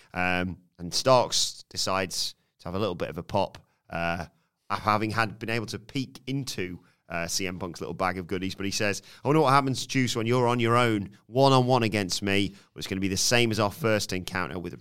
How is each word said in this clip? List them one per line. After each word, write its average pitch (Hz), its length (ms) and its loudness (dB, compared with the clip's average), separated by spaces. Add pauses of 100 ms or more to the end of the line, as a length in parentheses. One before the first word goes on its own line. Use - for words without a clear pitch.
(140)
Um, 90 420 -2 (240)
and 85 120 -10
Starks - 800 0
decides 95 640 -4 (260)
to - 80 -16
have 87 60 -6
a 95 60 -2
little 95 160 -2
bit - 140 -6
of 76 80 -10
a 85 40 -6
pop - 360 -2 (320)
uh, 85 340 -4 (460)
having 107 400 0
had 107 280 -2
been 110 120 -8
able 113 160 -2
to 101 120 -8
peek - 480 -8
into, 104 540 -6 (280)
uh, 85 180 -4
C 92 200 -4
M 90 120 -6
Punk's 85 220 -8
little 76 140 -8
bag 90 240 -2
of 90 100 -8
goodies, 92 260 -4
but 95 100 -8
he 98 80 -4
says, 101 300 -2 (220)
"I 123 40 -2
wonder 156 120 6
what 139 120 4
happens, 135 340 2
Juice, 127 280 0
when 113 120 -2
you're 123 200 2
on 120 140 2
your 117 160 4
own, 110 340 2 (160)
one-on-one 127 560 6
against 104 400 0
me. 98 320 2 (220)
It's 78 100 -10
gonna 95 140 -4
be 95 80 0
the 95 80 -2
same 120 340 4
as 104 80 -2
our 104 140 2
first 107 400 0
encounter 90 480 -4
with 87 200 -8